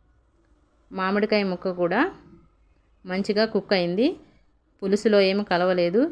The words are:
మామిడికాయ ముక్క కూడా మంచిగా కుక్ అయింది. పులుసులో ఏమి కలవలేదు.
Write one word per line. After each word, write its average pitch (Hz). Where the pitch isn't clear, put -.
మామిడికాయ 202
ముక్క 185
కూడా 180
మంచిగా 196
కుక్ 196
అయింది. 180
పులుసులో 202
ఏమి 202
కలవలేదు. 180